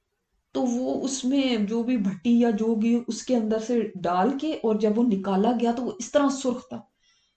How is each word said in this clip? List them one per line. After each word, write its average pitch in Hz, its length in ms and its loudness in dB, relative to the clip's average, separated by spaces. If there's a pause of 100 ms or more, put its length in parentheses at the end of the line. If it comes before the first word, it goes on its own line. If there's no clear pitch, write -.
(540)
तो 269 80 -2
वो 254 320 -2
उसमें 254 720 0
जो 233 180 -2
भी 247 140 0
भट्टी 233 460 2
या 233 80 4
जो 220 240 0
भी 226 200 2
उसके 240 400 -2
अंदर 214 240 0
से 233 380 -2
डाल 180 420 0
के 311 140 -4
और 214 240 0
जब 208 180 0
वो 240 80 2
निकाला 196 480 2
गया 233 220 0
तो 254 80 -6
वो 233 200 -6
इस - 120 -14
तरह 285 160 4
सुर्ख 247 360 -4
था। - 220 -14 (500)